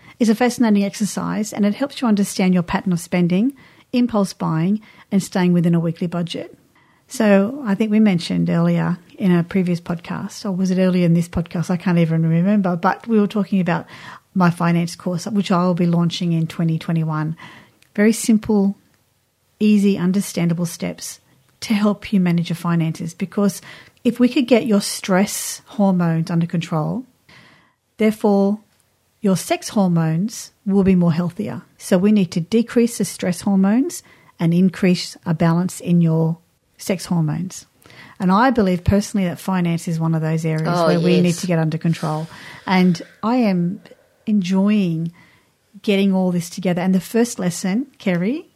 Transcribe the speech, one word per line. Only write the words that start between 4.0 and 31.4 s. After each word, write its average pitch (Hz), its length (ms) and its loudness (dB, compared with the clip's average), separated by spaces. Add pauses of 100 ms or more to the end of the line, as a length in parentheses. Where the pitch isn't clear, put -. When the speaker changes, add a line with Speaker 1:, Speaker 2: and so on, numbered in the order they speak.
Speaker 1:
buying, 175 480 -2 (300)
and 196 120 2
staying 180 300 0
within 170 220 2
a 170 60 2
weekly 165 260 -4
budget. 175 500 -8 (520)
So 208 580 2
I 196 80 0
think 220 160 -2
we 214 100 4
mentioned 175 480 2
earlier 170 480 2 (220)
in 185 140 2
a 170 120 4
previous 175 380 -2
podcast, - 640 -10
or 196 60 -4
was 185 180 -2
it 185 80 0
earlier 185 260 2
in 165 80 4
this 170 160 2
podcast? 165 400 -6
I 180 80 0
can't 170 220 0
even 165 280 2
remember, 180 480 2
but 180 320 -2
we 226 140 2
were 208 60 2
talking 196 340 -2
about 170 260 -2 (480)
my 180 160 4
finance 170 460 0
course, 180 300 -6
which 202 240 -2
I 175 160 2
will 180 80 2
be 175 100 0
launching 170 480 0
in 165 140 0
twenty 160 320 -2
twenty-one. 160 580 -4 (580)
Very 214 180 4
simple, 208 680 0 (840)
easy, 202 380 4
understandable 175 680 0
steps - 560 -10 (400)
to - 140 -2
help 208 400 -2
you 190 60 4
manage 175 280 0
your 170 80 -4
finances, 165 560 -2
because 196 480 -2 (440)
if 233 140 0
we 247 120 4
could 247 160 0
get 226 200 4
your 202 140 2
stress - 880 -2
hormones 175 640 0
under 170 160 0
control, 170 580 -4 (920)
therefore 208 600 2 (600)
your 190 160 2
sex 339 320 -4
hormones 175 840 0 (140)
will 196 180 2
be 190 120 4
more 175 180 4
healthier. 175 480 -4 (160)